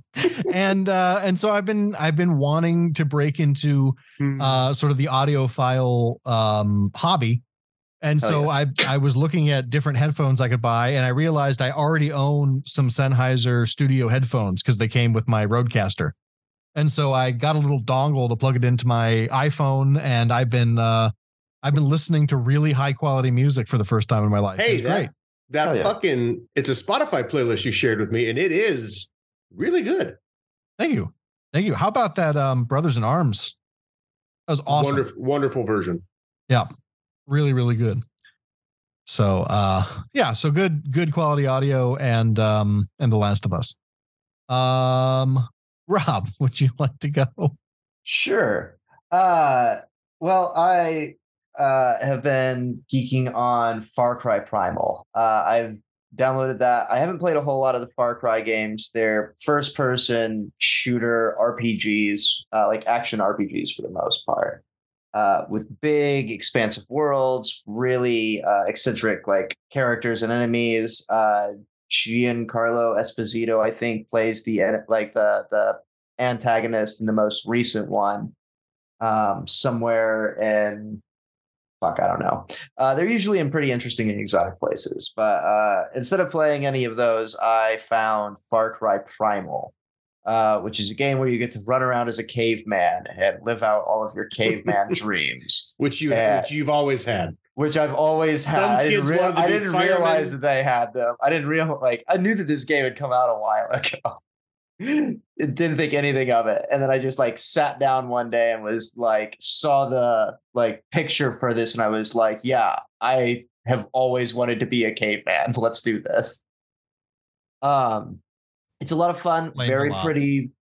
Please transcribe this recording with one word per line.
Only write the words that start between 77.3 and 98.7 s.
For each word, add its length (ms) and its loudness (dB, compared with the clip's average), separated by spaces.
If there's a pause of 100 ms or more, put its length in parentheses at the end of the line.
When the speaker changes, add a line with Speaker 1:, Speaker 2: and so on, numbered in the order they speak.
Speaker 3:
recent 440 -2
one, 440 -2 (680)
um, 440 0
somewhere 960 0
in, 600 -2 (800)
fuck, 180 -2
I 80 0
don't 140 -2
know. 240 -4 (320)
Uh, 180 0
they're 140 0
usually 300 0
in 120 -2
pretty 220 -2
interesting 360 -4
and 120 -4
exotic 380 -2
places, 580 -4
but, 260 0
uh, 400 2 (100)
instead 280 -2
of 100 -2
playing 340 0
any 200 0
of 100 -6
those, 460 0
I 360 2
found 640 -2
Far 320 0
Cry 280 0
Primal, 720 -4 (520)
uh, 360 0
which 180 -8
is 120 -4
a 40 -10
game 240 0
where 80 0
you 120 0
get 140 -4
to 140 -12
run 140 0
around 260 0
as 120 -6
a 40 -6
caveman 800 -2 (140)
and 260 0
live 200 -4
out 200 2
all 180 -2
of 140 -8
your 120 -8
caveman 600 -2
Speaker 2:
<laughs> 60 -4
Speaker 3:
dreams. 840 -2
Speaker 2:
Which 260 -2
you, 120 -2
Speaker 3:
And 300 2
Speaker 2:
which 80 -8
you've 180 -4
always 340 0
had. 320 -4 (200)
Speaker 3:
Which 200 -2
I've 180 0
always 520 0
had. 160 2
Speaker 2:
Some 100 2